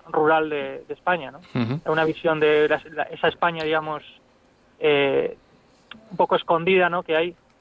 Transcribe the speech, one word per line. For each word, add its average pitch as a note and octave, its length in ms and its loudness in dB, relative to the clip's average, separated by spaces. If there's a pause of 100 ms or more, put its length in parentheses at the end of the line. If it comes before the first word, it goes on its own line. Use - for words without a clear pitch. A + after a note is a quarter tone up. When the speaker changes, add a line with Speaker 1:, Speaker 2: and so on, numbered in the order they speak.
Speaker 1:
rural D#3 400 2
de, C3+ 360 -6
de D3 80 -10
España, D#3 380 -4
¿no? C#3+ 80 -20 (140)
Speaker 2:
Ujú. B2+ 260 -2 (100)
Speaker 1:
Una D#3+ 140 2
visión D#3 380 0
de D3+ 260 4
la, D3 140 0 (100)
la, D3+ 120 -6
esa E3 260 -4
España, E3 340 -2
digamos, D#3 400 -4 (760)
eh, C#3+ 580 2 (720)
un F3 80 -16
poco F#3 180 2
escondida, F3 540 2
¿no? F3 140 -4
Que D#3+ 120 -2
hay, E3+ 200 0 (260)